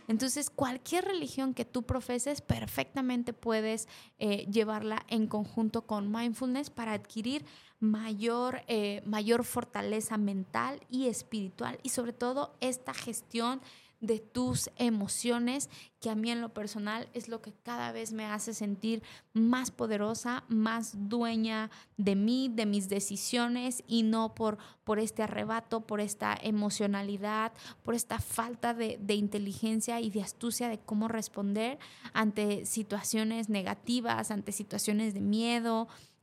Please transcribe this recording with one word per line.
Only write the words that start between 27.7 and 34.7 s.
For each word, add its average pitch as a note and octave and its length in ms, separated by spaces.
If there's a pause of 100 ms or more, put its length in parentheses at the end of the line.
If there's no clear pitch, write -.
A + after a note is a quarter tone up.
por A#3 120
esta A3+ 240
falta A#3 560
de, A3+ 260
de G3+ 140
inteligencia G#3 840
y A3+ 100
de G3+ 100
astucia A#3 480
de A3 120
cómo A3 280
responder A3 680 (340)
ante G#3 540
situaciones A3 800
negativas, A3 800
ante G#3 220
situaciones G#3 640